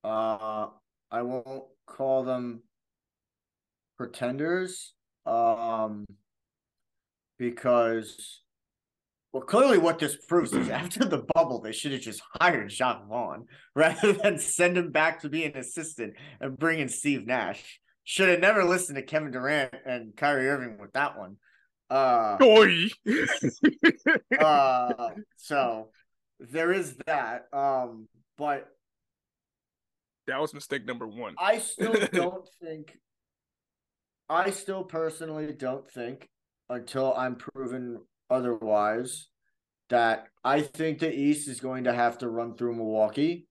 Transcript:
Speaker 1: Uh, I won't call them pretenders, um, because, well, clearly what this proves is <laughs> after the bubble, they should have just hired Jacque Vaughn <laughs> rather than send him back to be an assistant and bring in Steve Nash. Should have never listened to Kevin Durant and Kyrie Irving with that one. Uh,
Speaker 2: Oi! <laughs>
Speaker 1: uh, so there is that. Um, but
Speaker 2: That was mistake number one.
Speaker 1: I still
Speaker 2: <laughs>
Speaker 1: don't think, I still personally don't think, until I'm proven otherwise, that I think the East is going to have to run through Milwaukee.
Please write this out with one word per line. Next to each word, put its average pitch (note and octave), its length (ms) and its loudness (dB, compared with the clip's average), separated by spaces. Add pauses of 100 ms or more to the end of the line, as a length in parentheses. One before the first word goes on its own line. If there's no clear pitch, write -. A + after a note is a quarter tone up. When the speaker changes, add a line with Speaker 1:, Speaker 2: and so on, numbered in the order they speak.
Speaker 1:
Uh, A2 640 -2 (440)
I A#2 100 -2
won't B2+ 440 -8 (220)
call C3 360 0
them B2 380 -6 (1400)
pretenders, D#3 960 -6 (320)
um, A2+ 800 -2 (1300)
because, A#2+ 1040 0 (920)
well, C3 80 -4
clearly A#3 380 6
what E3 180 4
this D3 180 -2 (120)
proves E3+ 260 2
is A#2+ 160 0
<laughs> - 0 -
after F3 360 -2
the D3+ 280 -2
bubble, A#2 260 2
they A2 120 -10
should C#3 200 -6
have C3 100 -6
just A2 200 -12 (180)
hired D3+ 300 2
Jacque A2+ 380 -2
Vaughn E2+ 400 -8 (120)
<laughs> - 160 -16
rather E3+ 380 4
than F#3+ 240 2
send F3+ 400 2
him E3+ 140 -2
back D#3+ 300 2
to D3+ 80 -8
be D#3 140 -4
an C#3+ 140 -6
assistant A#2+ 560 -10 (260)
and C3+ 160 -8
bring D#3+ 220 0
in C#3 100 -2
Steve C3 380 -2
Nash. A2 540 -4 (240)
Should F#3+ 260 2
have F3 120 4
never G3+ 220 6
listened F3+ 340 0
to C3+ 40 -6
Kevin D3+ 300 -4
Durant C3+ 420 -2 (140)
and A#2 280 -8
Kyrie C#3+ 340 0
Irving B2+ 300 -4
with G2+ 140 -20
that C#3+ 240 -2
one. G2 200 -14 (520)
Uh, B2+ 540 2
Speaker 2:
Oi! G#3+ 460 8 (180)
<laughs> - 1300 0
Speaker 1:
uh, B2+ 720 2 (260)
so A#2 540 -4 (500)
there D#3 320 -2
is E3+ 240 -2 (100)
that. B2 480 -4
Um, B2+ 540 -2 (300)
but C#3+ 320 -4 (1600)
Speaker 2:
That C3+ 100 -4
was D#3 140 -4
mistake C#3 320 -10
number A#2+ 220 -10
one. G#2+ 320 -12
Speaker 1:
I G3+ 180 2
still - 380 -2 (120)
Speaker 2:
<laughs> - 60 -8
Speaker 1:
don't F3+ 340 -2 (140)
think, D#3+ 360 -14 (1300)
I F3+ 220 2
still F#3+ 320 -8
personally D#3+ 680 -6
don't C3 360 -8
think, B2+ 400 -12 (400)
until B2+ 460 -2
I'm B2+ 200 -2
proven B2 640 -10 (300)
otherwise, A2+ 1000 0 (600)
that A#2 380 2 (160)
I C#3+ 180 4
think D#3 380 -4
the D#3+ 120 0
East D3 380 0
is B2 100 -10
going B2+ 260 -6
to B2 80 2
have A#2+ 260 2
to B2 100 -4
run A#2 260 -6
through A#2+ 200 -2
Milwaukee. A2+ 760 0